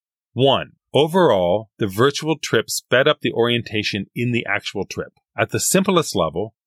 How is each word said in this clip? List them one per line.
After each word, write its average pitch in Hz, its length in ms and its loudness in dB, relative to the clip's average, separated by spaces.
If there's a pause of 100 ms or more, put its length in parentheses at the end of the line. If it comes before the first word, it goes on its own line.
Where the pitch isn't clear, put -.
(340)
One, 117 380 2 (200)
overall, 123 840 2
the 113 80 -2
virtual 139 520 0
trip - 300 0
sped 135 400 0
up 147 140 0
the 127 100 -2
orientation 113 720 -2 (100)
in 120 180 -2
the 120 120 -2
actual 101 400 -6
trip. - 300 -10 (200)
At 110 140 -2
the 110 120 -4
simplest 190 540 0
level, 90 400 -4 (120)